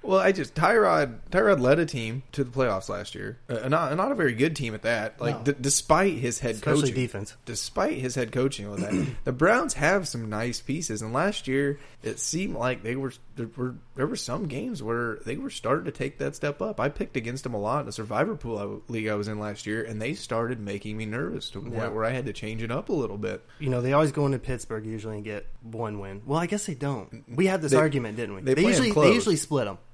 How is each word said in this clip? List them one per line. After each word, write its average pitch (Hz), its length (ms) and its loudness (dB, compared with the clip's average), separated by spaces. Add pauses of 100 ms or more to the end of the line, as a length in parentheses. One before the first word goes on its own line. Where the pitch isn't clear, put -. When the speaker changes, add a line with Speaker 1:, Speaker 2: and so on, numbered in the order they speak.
Speaker 1:
Well, 190 180 4
I 190 120 6
just, 190 240 -2
Tyrod, 165 640 4 (100)
Tyrod 196 300 6
led 127 200 8
a 170 60 4
team 117 380 -4 (100)
to 139 120 0
the 120 60 -12
playoffs 117 360 2
last 95 280 -6
year. 107 240 -8 (100)
Uh, 117 180 -2
not, 151 300 2
not 214 160 2
a - 20 0
very 151 180 4
good 147 220 2
team 120 200 -4
at 101 80 -10
that. 110 360 0
Like, 120 260 0
Speaker 2:
No. 143 80 4
Speaker 1:
d-, - 60 -4
despite 160 540 4
his 123 260 -2
head 120 160 -2
Speaker 2:
Especially 147 280 2
Speaker 1:
coaching, 123 120 0
Speaker 2:
defense. 113 400 -4 (100)
Speaker 1:
despite 190 520 -2
his 127 180 -4
head 123 160 -2
coaching 123 400 -2
with 101 100 -6
that, 143 380 0
<clears throat> - 60 -6
the 131 80 0
Browns 220 400 4
have 170 340 2
some 113 220 -6
nice 113 320 -4
pieces. 127 400 -4
And 110 100 -6
last 170 380 0
year, 139 300 0 (220)
it - 180 -6
seemed 185 360 -2
like 123 280 -2
they 117 120 -2
were, 135 160 -4 (240)
there 117 220 -6
were, 127 180 -4 (200)
there 131 120 0
were 247 80 -4
some 131 320 -4
games 208 360 -6
where 117 420 -2
they 123 120 -4
were 269 120 -8
starting 139 360 0
to 143 60 -4
take 139 280 -6
that 143 160 -2
step 147 260 -4
up. 202 180 -4
I 123 100 2
picked - 280 -4
against 120 260 -6
them 123 100 -6
a 104 60 -2
lot 117 220 0
in 131 40 -6
the 120 60 -10
Survivor 117 440 -2
Pool 104 540 -6
I, - 20 -6
league 110 160 -2
I 107 80 0
was 104 120 -2
in 107 120 -4
last 104 260 -8
year, 110 180 -2
and 110 180 -6
they 131 120 -2
started 117 480 -2
making 101 360 -6
me 110 80 -6
nervous 131 460 -6
to 98 80 -10
the 117 120 -10
Speaker 2:
Yeah. 117 100 -4
Speaker 1:
point 113 140 -4
where 110 100 0
I 117 60 0
had 127 160 -4
to 101 60 -6
change 113 300 -6
it 117 80 -4
up 139 180 -4
a 226 40 0
little 110 240 -2
bit. 101 260 -6 (160)
Speaker 2:
You 143 100 -4
know, 123 120 0
they 127 120 2
always 147 200 6
go 147 120 2
into 135 140 2
Pittsburgh 113 460 -6
usually 110 300 -6
and 104 100 -8
get 107 200 -8 (160)
one 113 380 -6
win. 98 260 -10
Well, 143 140 2
I 175 60 0
guess 202 220 -2
they 160 80 -6
don't. 131 520 -6
We 147 200 4
had 190 140 2
this 147 100 2
Speaker 1:
They, 165 60 8
Speaker 2:
argument, 139 400 4
didn't 104 180 -6
we? 95 60 -10
Speaker 1:
they 131 120 4
Speaker 2:
They 147 80 6
Speaker 1:
play - 40 8
'em 233 40 6
Speaker 2:
usually, 240 220 4
Speaker 1:
close. 151 160 6
Speaker 2:
they 208 60 10
usually 214 240 4
split 131 300 0
'em 95 100 -8 (160)